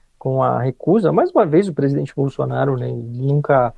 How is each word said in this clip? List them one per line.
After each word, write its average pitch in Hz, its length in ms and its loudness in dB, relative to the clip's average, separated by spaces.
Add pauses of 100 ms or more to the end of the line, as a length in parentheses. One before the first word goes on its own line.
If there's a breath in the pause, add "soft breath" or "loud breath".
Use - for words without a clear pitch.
(160)
com 131 240 -4
a 123 220 0
recusa. 156 480 0
Mais 285 220 2
uma 240 120 4
vez, 170 220 2
o 170 80 -6
presidente 139 400 -2
Bolsonaro, 135 640 -2
né, 123 120 -6
nunca 123 880 0